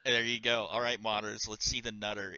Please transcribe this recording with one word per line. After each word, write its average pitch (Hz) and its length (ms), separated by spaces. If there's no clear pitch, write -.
There 120 180
you 117 160
go. 113 280
All 107 140
right, 120 220
modders, 107 460
let's 107 160
see 123 160
the 117 100
nutter 104 480